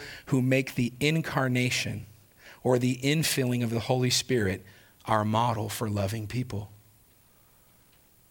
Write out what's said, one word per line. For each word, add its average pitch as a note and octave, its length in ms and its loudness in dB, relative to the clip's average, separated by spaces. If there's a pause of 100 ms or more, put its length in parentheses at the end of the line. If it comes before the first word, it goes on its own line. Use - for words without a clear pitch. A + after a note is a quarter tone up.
(260)
who C3 160 2
make C3 340 2
the A#2+ 240 0
incarnation B2+ 1080 0 (580)
or B2 160 4
the B2+ 220 0
infilling C3+ 600 0
of A2+ 60 -2
the A2+ 100 -2
Holy B2+ 300 0
Spirit G#2 560 0 (400)
our A2 180 2
model G#2+ 460 0
for A2 200 -4
loving G#2 380 -4
people. A2+ 420 -6 (1600)